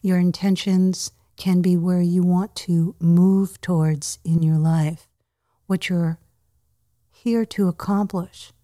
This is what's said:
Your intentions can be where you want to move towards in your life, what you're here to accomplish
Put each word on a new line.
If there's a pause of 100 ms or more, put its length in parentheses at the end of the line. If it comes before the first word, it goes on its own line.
Your
intentions (260)
can
be
where
you
want
to
move
towards
in
your
life, (580)
what
you're (920)
here
to
accomplish (120)